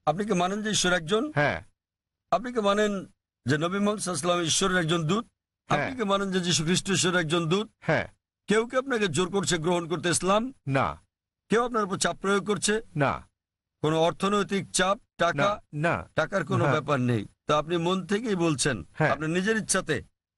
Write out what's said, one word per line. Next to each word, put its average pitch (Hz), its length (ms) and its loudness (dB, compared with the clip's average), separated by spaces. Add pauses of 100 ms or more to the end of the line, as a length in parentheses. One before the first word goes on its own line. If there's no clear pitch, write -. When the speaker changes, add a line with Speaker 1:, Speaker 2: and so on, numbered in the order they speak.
Speaker 1:
আপনি 165 180 0
কি 214 80 -2
মানেন 185 300 0
যে 214 80 -4
ঈশ্বর 180 220 0
একজন? 208 420 0
Speaker 2:
হ্যাঁ। 123 280 0 (680)
Speaker 1:
আপনি 233 220 -2
কি 240 80 -2
মানেন 202 460 2 (400)
যে 143 120 2
নবী 175 200 -2
মুহাম্মদ 208 220 0
সাল্লাল্লাহু 175 320 -2
আলাইহি 175 180 0
সাল্লাম 185 260 2
ঈশ্বরের - 0 -
একজন 165 300 0
দূত? 208 200 0 (420)
Speaker 2:
হ্যাঁ। 143 180 0
Speaker 1:
আপনি - 100 -6
কি 233 80 -4
মানেন 196 280 0
যে 185 80 0
যীশু 170 240 0
খ্রিস্ট 175 260 0
ঈশ্বরের 175 300 2
একজন 165 280 0
দূত? 202 220 0 (100)
Speaker 2:
হ্যাঁ। 135 280 0 (380)
Speaker 1:
কেউ 220 200 2
কি 254 100 -6
আপনাকে 247 320 0
জোর 175 220 0
করছে 190 280 0
গ্রহণ 170 300 0
করতে 170 220 -2
ইসলাম? 208 440 0 (120)
Speaker 2:
না। 135 360 -2 (460)
Speaker 1:
কেউ 233 160 2
আপনার 240 200 -2
উপর 190 140 -4
চাপ 175 180 -2
প্রয়োগ 196 300 -2
করছে? 208 360 -2 (140)
Speaker 2:
না। 120 320 0 (540)
Speaker 1:
কোনো 160 180 2
অর্থনৈতিক 190 680 0
চাপ, 185 280 2 (200)
টাকা? 170 440 0 (100)
Speaker 2:
না, 156 180 0
না। 98 240 -2
Speaker 1:
টাকার 160 300 0
কোনো 123 200 0
Speaker 2:
হ্যাঁ। 139 80 2
Speaker 1:
ব্যাপার 147 280 0
নেই। 123 260 0 (200)
তো 151 80 2
আপনি 151 220 0
মন 180 300 0
থেকেই 208 280 -2
বলছেন, 151 500 0 (100)
Speaker 2:
হ্যাঁ। 151 160 2
Speaker 1:
আপনার 156 200 -2
নিজের 190 260 0
ইচ্ছাতে, 156 460 -2 (360)